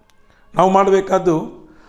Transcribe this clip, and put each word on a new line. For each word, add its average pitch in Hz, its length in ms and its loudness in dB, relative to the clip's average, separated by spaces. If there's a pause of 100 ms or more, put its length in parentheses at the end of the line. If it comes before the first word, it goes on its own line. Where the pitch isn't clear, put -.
(540)
ನಾವು 180 160 2
ಮಾಡಬೇಕಾದ್ದು, 190 960 0 (200)